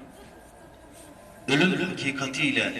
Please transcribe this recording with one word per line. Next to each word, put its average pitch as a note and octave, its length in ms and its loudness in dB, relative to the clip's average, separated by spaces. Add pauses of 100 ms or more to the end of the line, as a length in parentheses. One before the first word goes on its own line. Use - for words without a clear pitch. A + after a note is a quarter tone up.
(1500)
ölüm F3 420 4
hakikatiyle C3+ 920 0